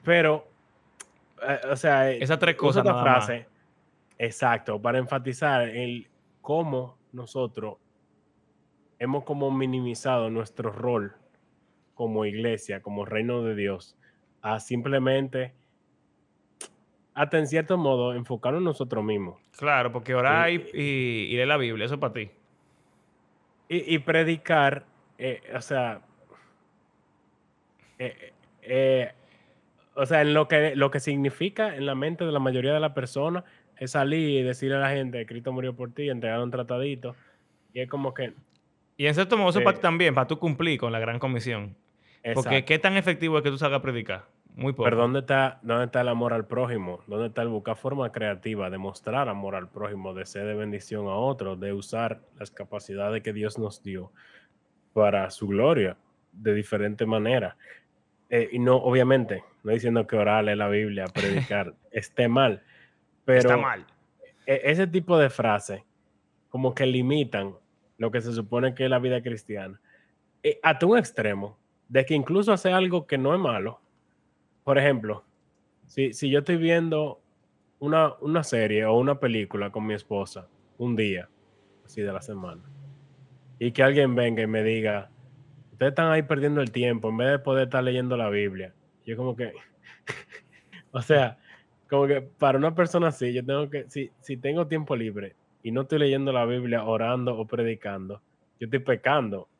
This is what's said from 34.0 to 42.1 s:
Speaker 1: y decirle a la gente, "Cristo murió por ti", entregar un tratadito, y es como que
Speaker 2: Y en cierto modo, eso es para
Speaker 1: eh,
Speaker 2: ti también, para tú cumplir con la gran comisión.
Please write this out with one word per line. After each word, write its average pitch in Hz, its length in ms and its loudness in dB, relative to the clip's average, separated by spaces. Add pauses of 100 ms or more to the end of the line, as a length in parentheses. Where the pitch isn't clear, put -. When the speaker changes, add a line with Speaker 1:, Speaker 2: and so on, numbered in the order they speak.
Speaker 1:
y 135 140 2
decirle 127 320 -2
a 139 40 0
la 135 100 2
gente, 127 360 -4
"Cristo 120 260 -8
murió 127 240 -6
por 120 180 -12
ti", 147 160 -4
entregar 117 320 -2
un 123 100 -4
tratadito, 123 640 -6 (580)
y 123 80 -6
es 127 80 -6
como 135 240 -4
que 127 200 -8 (640)
Speaker 2:
Y 139 100 2
en 151 60 4
cierto 190 240 2
modo, 196 120 4
eso 175 100 2
es 226 40 4
para 190 120 6
Speaker 1:
eh, - 40 -12
Speaker 2:
ti - 20 -8
también, 165 340 4
para 127 120 2
tú 156 120 -2
cumplir 156 400 0
con 120 120 -2
la 113 80 -2
gran 117 200 -4
comisión. 113 560 -4 (580)